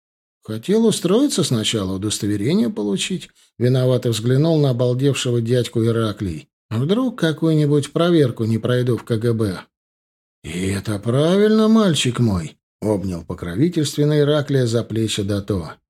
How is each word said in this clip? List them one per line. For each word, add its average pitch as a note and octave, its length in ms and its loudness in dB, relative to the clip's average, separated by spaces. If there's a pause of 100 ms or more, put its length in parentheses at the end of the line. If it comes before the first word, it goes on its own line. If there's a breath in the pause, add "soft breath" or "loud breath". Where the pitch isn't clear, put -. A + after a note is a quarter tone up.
(420)
"Хотел E3+ 440 0
устроиться G3+ 580 2
сначала, G#2+ 500 -2
удостоверение G#2 760 -2
получить", — G3+ 600 -4 (300 soft breath)
виновато B2+ 500 2
взглянул C3 500 2
на C#3+ 120 4
обалдевшего B2 720 0
дядьку A#2 420 0
Ираклий. G#2+ 640 -2 (220)
"Вдруг G#3 480 -2
какую-нибудь D3+ 720 0
проверку D#3+ 520 2
не A2 120 0
пройду A#2+ 400 0
в - 60 -12
К A#2 140 -2
Г A#2 160 0
Б". G#2 280 -2 (840)
"И F2 260 -6
это G2 280 -4
правильно, F#3 720 2
мальчик F#3+ 520 2
мой", — F#2+ 380 0 (260)
обнял F#2+ 400 -2
покровительственно D3 960 -2
Ираклия C#3+ 460 0
за A2+ 180 0
плечи A2 400 -2
Дато. G2 520 -4 (140)